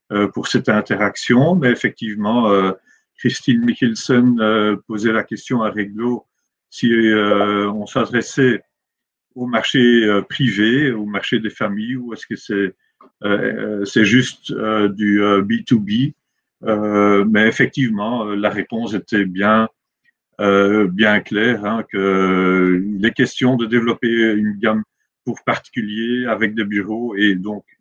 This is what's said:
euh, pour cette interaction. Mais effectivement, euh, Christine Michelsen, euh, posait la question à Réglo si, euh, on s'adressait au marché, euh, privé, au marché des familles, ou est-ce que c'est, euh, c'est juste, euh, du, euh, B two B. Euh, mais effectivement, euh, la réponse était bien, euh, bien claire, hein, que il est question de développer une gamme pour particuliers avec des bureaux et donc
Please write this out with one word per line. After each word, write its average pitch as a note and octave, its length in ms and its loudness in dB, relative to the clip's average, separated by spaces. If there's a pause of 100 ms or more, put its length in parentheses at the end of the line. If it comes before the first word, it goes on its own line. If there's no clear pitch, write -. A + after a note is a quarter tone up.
(120)
euh, G#2 160 0
pour A#2 200 -8
cette - 200 0
interaction. A2 880 2
Mais C#3+ 160 2
effectivement, A2 800 -2
euh, F#2+ 220 2 (460)
Christine A#2 460 0
Michelsen, A#2+ 760 2
euh, G#2+ 360 0 (100)
posait A2 260 -2
la A2 120 -2
question A#2 380 -6
à G#2+ 80 -2
Réglo G#2+ 560 -6 (440)
si, - 220 0
euh, G#2 760 2
on G#2 160 -6
s'adressait B2 760 0 (720)
au B2 100 -8
marché, A#2+ 580 4
euh, G2+ 180 2
privé, A#2 680 0
au G#2+ 160 -6
marché G#2 320 -4
des A2 120 -6
familles, G#2+ 460 -6
ou A#2+ 160 -10
est-ce G#2+ 140 -16
que A2 100 -10
c'est, G2 380 -4 (480)
euh, G#2+ 640 -2
c'est G#2+ 200 2
juste, B2 460 0
euh, G#2+ 380 0
du, G#2 340 0
euh, G2+ 200 4
B A2 220 -2
two A#2+ 140 2
B. G2+ 120 -6 (720)
Euh, G#2 640 2
mais G#2+ 180 4
effectivement, A2+ 800 -2
euh, G#2 100 -6
la G#2 140 0
réponse G#2+ 440 -6
était G#2+ 300 -2
bien, G#2 440 2 (720)
euh, G2+ 460 4
bien G#2 340 2
claire, G#2+ 440 0
hein, A2 280 -4
que F#2 880 2 (140)
il F#2+ 80 -4
est A2+ 80 0
question B2+ 440 0
de A#2 100 -2
développer A#2 420 0
une G#2+ 500 0
gamme A2 240 0 (420)
pour A#2+ 200 -8
particuliers A#2 840 -4
avec G#2+ 280 -2
des A2 100 -2
bureaux G#2 520 -4
et G2+ 180 2
donc G2+ 300 -6 (160)